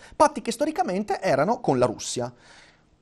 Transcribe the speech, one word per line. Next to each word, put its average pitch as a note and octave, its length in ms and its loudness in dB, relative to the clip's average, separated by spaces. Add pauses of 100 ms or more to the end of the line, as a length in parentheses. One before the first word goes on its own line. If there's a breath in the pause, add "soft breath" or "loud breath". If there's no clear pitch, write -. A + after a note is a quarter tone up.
(160 soft breath)
patti C#4+ 260 4
che A#3 80 -6
storicamente D4+ 720 -2
erano F3 400 2
con C#3 180 2
la B2 80 4
Russia." A#2+ 480 -6 (680 soft breath)